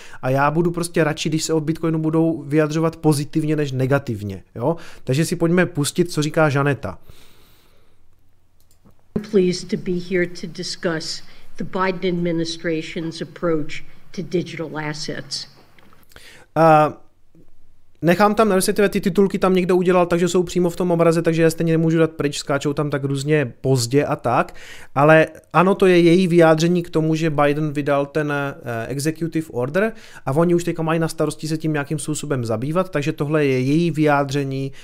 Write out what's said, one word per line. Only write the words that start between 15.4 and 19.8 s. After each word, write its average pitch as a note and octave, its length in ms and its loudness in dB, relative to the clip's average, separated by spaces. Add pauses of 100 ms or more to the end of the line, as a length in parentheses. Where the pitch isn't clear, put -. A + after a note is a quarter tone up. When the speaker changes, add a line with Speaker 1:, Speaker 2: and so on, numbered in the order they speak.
Speaker 1:
Uh, D#3 360 6 (1120)
Nechám G3+ 280 4
tam, G#3+ 160 4
respektive G3 380 2
ty G3 120 -2
titulky G3 380 2
tam F#3+ 140 2
někdo F3+ 220 2
udělal, F3+ 300 4